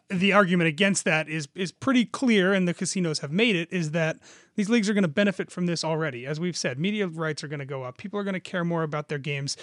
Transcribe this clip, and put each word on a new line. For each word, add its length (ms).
the 240
argument 360
against 360
that 240
is, 240
is 180
pretty 340
clear, 480
and 140
the 60
casinos 460
have 120
made 240
it, 160
is 200
that 260
these 140
leagues 200
are 40
gonna 160
benefit 420
from 140
this 180
already. 420
As 140
we've 180
said, 220
media 280
rights 360
are 60
gonna 160
go 180
up. 140
People 220
are 40
gonna 160
care 240
more 200
about 260
their 100
games. 420